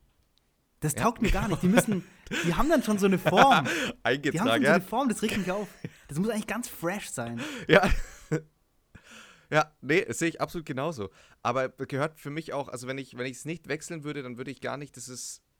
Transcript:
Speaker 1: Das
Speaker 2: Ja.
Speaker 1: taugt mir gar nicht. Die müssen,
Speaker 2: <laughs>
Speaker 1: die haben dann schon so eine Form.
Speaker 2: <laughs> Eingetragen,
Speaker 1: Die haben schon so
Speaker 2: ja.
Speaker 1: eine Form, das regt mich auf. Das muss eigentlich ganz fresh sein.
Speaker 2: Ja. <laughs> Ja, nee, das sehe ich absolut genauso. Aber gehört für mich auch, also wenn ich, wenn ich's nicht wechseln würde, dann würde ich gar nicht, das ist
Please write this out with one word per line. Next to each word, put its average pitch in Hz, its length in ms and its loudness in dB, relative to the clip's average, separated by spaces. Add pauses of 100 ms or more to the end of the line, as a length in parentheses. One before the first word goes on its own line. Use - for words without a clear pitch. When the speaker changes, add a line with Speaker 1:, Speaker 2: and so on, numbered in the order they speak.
(800)
Speaker 1:
Das 151 120 -2
Speaker 2:
Ja. - 100 -2
Speaker 1:
taugt 240 200 0
mir 190 80 4
gar 208 160 2
nicht. 185 160 0
Die 180 40 4
müssen, 202 360 4 (220)
Speaker 2:
<laughs> 285 200 -4
Speaker 1:
die 170 80 2
haben 240 160 2
dann 302 140 6
schon 214 160 0
so 202 80 4
eine 190 100 6
Form. 175 480 6 (200)
Speaker 2:
<laughs> - 180 -8
Eingetragen, 139 280 0
Speaker 1:
Die 156 80 -2
haben 220 100 0
schon 117 120 4
so - 60 2
Speaker 2:
ja. 151 80 6
Speaker 1:
eine 180 80 2
Form, 247 260 -2
das - 140 -4
regt 233 140 -2
mich 180 120 -2
auf. 196 180 -6 (400)
Das 143 120 -4
muss 208 100 0
eigentlich 214 180 -4
ganz 220 200 -6
fresh 185 420 -6
sein. 117 320 -6 (260)
Speaker 2:
Ja. 185 220 8 (400)
<laughs> 156 100 -2 (1120)
Ja, 151 280 2
nee, 156 240 2
das - 140 -6
sehe 165 120 0
ich - 120 -6
absolut 151 240 -6
genauso. 131 460 -6 (320)
Aber 127 260 0
gehört 143 500 -6
für 147 120 -12
mich 156 200 -10
auch, 135 160 -6
also 123 200 -12
wenn 135 100 -6
ich, 131 180 -12
wenn 123 120 -6
ich's 127 180 -12
nicht 160 220 -8
wechseln 156 360 -8
würde, 147 200 -8
dann 123 140 -12
würde 131 120 -10
ich 131 100 -14
gar 123 160 -6
nicht, 143 220 -14
das 123 100 -14
ist - 360 -14 (160)